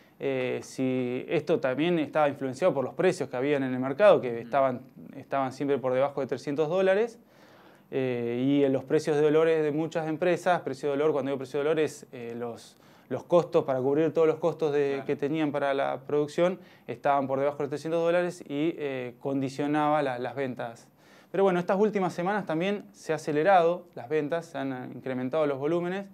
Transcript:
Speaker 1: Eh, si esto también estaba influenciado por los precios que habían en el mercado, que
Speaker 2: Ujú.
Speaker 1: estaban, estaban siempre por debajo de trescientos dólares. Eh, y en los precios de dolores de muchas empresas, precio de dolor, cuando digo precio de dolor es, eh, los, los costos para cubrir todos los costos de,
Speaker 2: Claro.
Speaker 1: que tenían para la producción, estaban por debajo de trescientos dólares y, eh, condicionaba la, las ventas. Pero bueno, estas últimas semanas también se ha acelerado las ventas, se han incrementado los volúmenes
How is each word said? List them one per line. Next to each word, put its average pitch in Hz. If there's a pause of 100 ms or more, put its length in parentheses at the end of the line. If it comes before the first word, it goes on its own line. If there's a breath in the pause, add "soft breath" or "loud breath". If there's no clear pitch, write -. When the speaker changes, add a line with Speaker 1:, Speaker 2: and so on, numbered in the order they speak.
(200 loud breath)
Speaker 1:
Eh, 127
si 127
esto 160
también 147
estaba 147
influenciado 135
por 135
los 123
precios 170
que -
habían 135
en 127
el 127
mercado, 135
que 127
Speaker 2:
Ujú. 117
Speaker 1:
estaban, 127 (340)
estaban 131
siempre 139
por 127
debajo 139
de 135
trescientos 143
dólares. 190 (720 loud breath)
Eh, 123
y 143
en 135
los 131
precios 151
de 147
dolores 156
de 151
muchas 156
empresas, 170
precio 139
de 139
dolor, 151
cuando 139
digo 139
precio 135
de 139
dolor 156
es, 143
eh, 117
los, 117 (320 loud breath)
los 131
costos 170
para 131
cubrir 143
todos 160
los 156
costos 160
de, 139
Speaker 2:
Claro. 139
Speaker 1:
que 143
tenían 143
para 139
la 139
producción, 151 (260 loud breath)
estaban 139
por 135
debajo 143
de 135
trescientos 160
dólares 175
y, 147
eh, 131
condicionaba 147
la, 127
las 120
ventas. 123 (440 loud breath)
Pero 190
bueno, 180
estas 185
últimas 196
semanas 190
también 190
se -
ha -
acelerado 165 (100)
las 120
ventas, 151
se -
han 127
incrementado 127
los 139
volúmenes 175